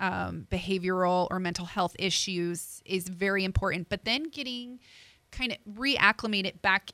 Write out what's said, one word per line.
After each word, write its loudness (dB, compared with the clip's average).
um, -2
behavioral 2
or 0
mental -2
health 0
issues -2
is -2
very 0
important. 0
But -4
then 0
getting -10
kind -4
of -8
reacclimated 2
back 2